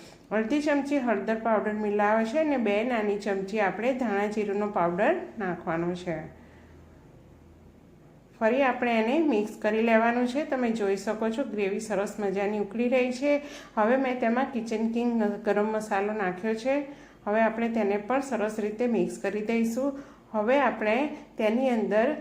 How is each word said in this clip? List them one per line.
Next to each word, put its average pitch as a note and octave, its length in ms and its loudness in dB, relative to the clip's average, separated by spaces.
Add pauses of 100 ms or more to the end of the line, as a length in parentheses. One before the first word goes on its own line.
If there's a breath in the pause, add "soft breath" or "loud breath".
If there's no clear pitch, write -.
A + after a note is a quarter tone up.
(320 loud breath)
અડધી A3 300 0
ચમચી C#4+ 360 0
હળદર A3+ 380 0
પાવડર G#3+ 380 0
મિલાવે G#3 520 2
છે A#3 140 -2
અને D4+ 180 2
બે G#3 260 2
નાની G#3 360 0
ચમચી G3 400 -2
આપણે G#3+ 340 0
ધાણા G#3+ 320 0
જીરુંનો G#3 420 -2
પાવડર G3+ 480 2 (240)
નાખવાનો F3 540 -2
છે. D#3+ 440 -8 (2000 loud breath)
ફરી A#3 220 4
આપણે A#3+ 300 2
એને A3+ 280 2
મિક્સ A#3 420 2
કરી A3 200 2
લેવાનું A#3 460 4
છે. C4+ 160 -2
તમે B3+ 280 0
જોઈ G3+ 240 0
શકો A3 340 -2
છો A3+ 140 -2
ગ્રેવી G#3 360 -2
સરસ G#3 400 -2
મજાની G3+ 400 0
ઉકળી A3+ 300 -2
રહી B3+ 220 2
છે. C#4+ 300 0 (340 loud breath)
હવે A3+ 220 4
મેં B3+ 220 -2
તેમાં A#3+ 260 2
કિચન A3+ 460 -4
કિંગ A#3 320 0
ગરમ G3+ 420 0
મસાલો G#3+ 480 -2
નાખ્યો G#3+ 400 -2
છે. C4+ 320 -2 (400 loud breath)
હવે G#3+ 160 2
આપણે A3+ 280 0
તેને G#3 280 0
પણ B3 220 0
સરસ A3 400 -2
રીતે G#3+ 280 -2
મિક્સ F3+ 300 0
કરી G#3 240 -4
દઈશું. A#3 580 0 (320 loud breath)
હવે A3+ 280 2
આપણે A#3+ 580 0 (200 loud breath)
તેની A#3 320 2
અંદર A3 520 2